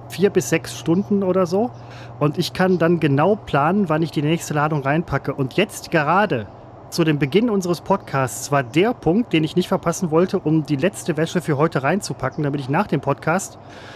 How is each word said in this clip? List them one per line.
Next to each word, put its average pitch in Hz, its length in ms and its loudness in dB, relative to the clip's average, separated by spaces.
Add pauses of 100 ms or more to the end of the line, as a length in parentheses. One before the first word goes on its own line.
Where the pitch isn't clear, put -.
vier 190 220 2
bis - 200 0
sechs - 280 -2
Stunden 196 440 2
oder 185 240 2
so. 202 240 0 (500)
Und 151 180 0
ich - 140 -2
kann 185 260 2
dann 170 220 4
genau 151 340 4
planen, 170 540 0
wann 156 140 2
ich 160 100 -4
die 151 100 -2
nächste 156 320 0
Ladung 151 280 0
reinpacke. 139 520 0
Und 135 200 -2
jetzt - 360 -2
gerade 160 560 2 (440)
zu 175 120 0
dem 156 160 2
Beginn 170 320 2
unseres 175 300 0
Podcasts 143 720 -2
war 139 100 4
der 151 320 2
Punkt, 196 380 0
den 160 100 4
ich 156 140 -2
nicht 175 100 2
verpassen 170 460 -2
wollte, 185 260 2
um 156 260 2
die 147 120 -2
letzte 160 400 -2
Wäsche 160 240 -2
für 151 160 0
heute 156 260 2
reinzupacken, 147 640 -2
damit 143 160 -2
ich 127 80 -8
nach 147 180 0
dem 147 140 0
Podcast - 580 -2 (380)